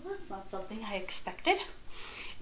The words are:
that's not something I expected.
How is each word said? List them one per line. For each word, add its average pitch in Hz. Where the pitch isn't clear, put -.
that's 392
not 196
something 208
I 202
expected. 196